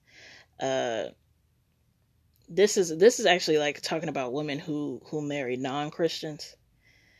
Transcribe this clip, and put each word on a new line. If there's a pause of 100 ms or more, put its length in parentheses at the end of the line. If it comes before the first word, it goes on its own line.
(600)
Uh, (1400)
this
is,
this
is
actually,
like,
talking
about
women
who,
who
marry
non-Christians. (640)